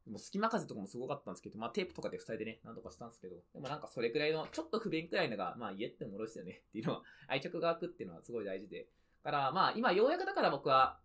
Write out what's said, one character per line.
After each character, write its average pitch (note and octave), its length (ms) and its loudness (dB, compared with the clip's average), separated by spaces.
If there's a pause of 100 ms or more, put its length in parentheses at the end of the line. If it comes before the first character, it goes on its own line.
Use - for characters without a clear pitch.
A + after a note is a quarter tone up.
も G#2 80 -8
う - 20 -8
隙 - 180 -8
間 G#3+ 120 2
風 F3+ 180 0
と B2 80 -8
か G#2+ 60 -6
も F#2+ 60 -8
す - 100 -10
ご B2+ 100 -6
か C#3 80 -2
っ - 80 -14
た G#2 80 -8
ん - 20 -6
で F2 40 -10
す - 40 -16
け G#2 80 -10
ど、 - 80 -14
ま A2+ 100 -4
あ - 20 -2
テ - 140 -2
ー - 40 -4
プ - 60 -14
と - 80 -10
か G2+ 80 -2
で F2+ 100 -6
塞 - 160 -8
い G#2+ 40 -6
で A2 60 -4
ね、 A2 180 -10
な A2+ 100 -14
ん - 20 -12
と F#2+ 60 -14
か F#2 100 -12
し - 60 -20
た A#2+ 80 -12
ん A2+ 40 -12
で - 60 -20
す - 60 -20
け F#2 80 -12
ど、 F2 80 -12 (160)
で - 60 -14
も C#3 100 -8
な D3 80 -4
ん - 20 -8
か - 80 -12
そ - 140 -6
れ A#2 100 4
く D3 80 2
ら D3+ 80 4
い D#3 60 4
の、 D#3 180 -2
ち - 80 -4
ょ E4 40 -2
っ - 60 -10
と G#3+ 100 2
不 G#3 100 -2
便 D#3+ 180 0
く - 80 -2
ら F#3+ 80 4
い C#3+ 60 2
の G#2+ 80 -2
が、 F#2 200 -2
ま A#2 100 -6
あ G2 40 -4
家 G2 160 -4
っ - 80 -6
て - 80 -10
お A2+ 60 -8
も G2 80 -10
ろ G#2+ 80 -4
い - 20 -6
っ - 20 -6
す - 80 -12
よ - 60 -12
ね - 260 -12
っ - 40 -20
て D#3+ 60 -4
い - 20 -4
う - 60 0
の C3+ 60 2
は、 - 100 -6 (240)
愛 C3+ 120 0
着 F3 220 -4
が E3+ 80 4
湧 E3+ 80 2
く F3 80 -6
っ E3+ 40 -4
て D3 140 -10
い - 20 -6
う F#2 40 -10
の E2 60 -14
は D#2+ 60 -16
す - 100 -14
ご A#2 100 -2
い G2+ 40 -4
大 F#2+ 140 -4
事 G#2 80 -14
で。 E2+ 220 -12 (340)
だ D3 80 -4
か C#3+ 60 2
ら C3+ 160 2
ま F3 140 6
あ - 100 2
今 A3 160 4
よ G#3 140 8
う D4 40 6
や F4+ 60 2
く F#4 80 0
だ G4 80 -2
か F#4 80 2
ら F#3 100 6
僕 C#3+ 160 0
は、 C3 380 8